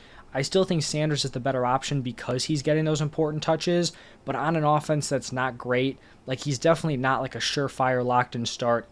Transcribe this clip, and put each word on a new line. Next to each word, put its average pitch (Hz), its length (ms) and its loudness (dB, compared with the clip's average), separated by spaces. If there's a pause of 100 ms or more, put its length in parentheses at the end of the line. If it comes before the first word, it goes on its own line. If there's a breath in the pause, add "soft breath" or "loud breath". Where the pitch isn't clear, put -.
(320 loud breath)
I 135 100 -2
still 190 220 2
think 170 200 0
Sanders 151 400 -2
is 135 80 -6
the 127 80 -6
better 127 260 0
option 135 340 0
because 123 440 -4
he's 151 180 -2
getting 151 220 2
those 156 160 0
important 156 420 -2
touches. 170 500 0 (320 loud breath)
But 135 120 -4
on 147 180 0
an 156 100 2
offense 151 440 2
that's - 240 -2
not 127 260 -2
great, 127 400 0 (260 loud breath)
like, 131 160 -4
he's 143 180 -2
definitely 160 380 2
not, 131 240 0
like, 131 140 -6
a - 40 -6
surefire 131 640 0
locked-in 123 440 0
start 117 460 0